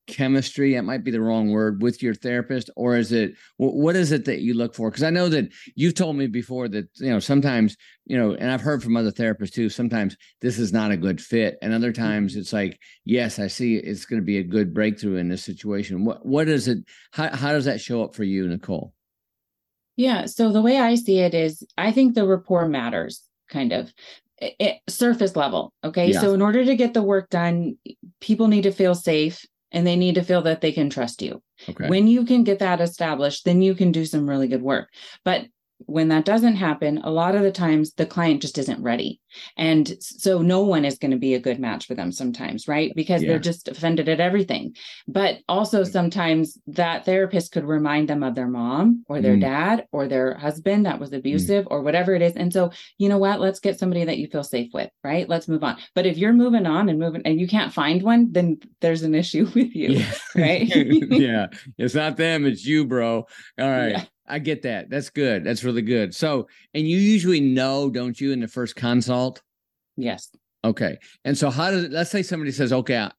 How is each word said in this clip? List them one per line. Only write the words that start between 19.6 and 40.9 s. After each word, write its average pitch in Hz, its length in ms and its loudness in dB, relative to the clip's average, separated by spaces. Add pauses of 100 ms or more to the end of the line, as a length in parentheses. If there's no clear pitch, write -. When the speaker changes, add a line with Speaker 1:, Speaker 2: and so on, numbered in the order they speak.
Speaker 2:
Yeah. 240 300 0
So 226 240 0
the 214 120 2
way 247 160 4
I 233 180 4
see 202 240 2
it 175 140 2
is, 160 280 -2 (160)
I 202 140 0
think 254 220 6
the 214 120 2
rapport 180 420 2
matters, 117 540 -4 (260)
kind 135 240 -2
of. - 200 -6 (500)
I-, - 160 -8
it, - 180 -2 (120)
surface 233 480 0
level. 139 360 -2 (120)
Okay. 175 280 0
Speaker 1:
Yeah. 190 80 4
Speaker 2:
So 202 140 4
in 190 80 2
order 220 220 4
to 262 100 4
get 233 200 0
the 226 80 2
work 196 280 0
done, 170 460 -2 (440)
people 226 280 2
need 208 140 4
to 196 100 2
feel 185 220 4
safe 160 500 0 (280)
and 170 140 2
they 175 100 4
need 180 200 4
to 180 80 2
feel 180 180 2
that 160 200 0
they 156 100 2
can 147 180 0
trust 120 320 -6
you. - 200 -10 (260)
Speaker 1:
Okay. - 200 -6
Speaker 2:
When 196 200 4
you 240 160 6
can 247 200 4
get 196 160 2
that 180 200 0
established, 151 640 -2
then 180 180 4
you 190 120 4
can 180 180 2
do 160 120 0
some 151 240 -2
really 135 200 0
good 127 140 0
work. 131 260 -2 (360)
But 180 220 -2 (400)
when 160 220 0
that 156 180 2
doesn't 226 300 4
happen, 156 420 -2
a 156 120 -6
lot 170 240 0
of 202 60 2
the 196 100 4
times 156 440 0
the 160 100 0
client 160 380 0
just 151 160 -8
isn't - 240 -4
ready. - 360 -4 (380)
And 156 360 2
s-, - 260 -16
so 180 240 2
no 185 200 4
one 175 220 2
is 135 140 -2